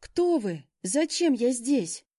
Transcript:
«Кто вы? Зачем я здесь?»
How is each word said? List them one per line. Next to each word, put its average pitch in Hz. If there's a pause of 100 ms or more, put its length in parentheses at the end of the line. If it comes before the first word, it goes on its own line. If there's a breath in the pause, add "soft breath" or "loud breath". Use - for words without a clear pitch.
«Кто 349
вы? 175 (180)
Зачем 302
я 233
здесь?» 240 (120)